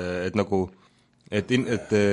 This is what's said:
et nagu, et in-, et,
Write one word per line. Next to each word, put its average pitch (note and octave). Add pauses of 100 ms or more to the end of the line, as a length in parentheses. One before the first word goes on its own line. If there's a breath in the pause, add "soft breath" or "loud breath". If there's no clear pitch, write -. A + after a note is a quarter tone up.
(280)
et F2+
nagu, F#2+ (640 soft breath)
et G#2
in-, B2
et, A2 (180)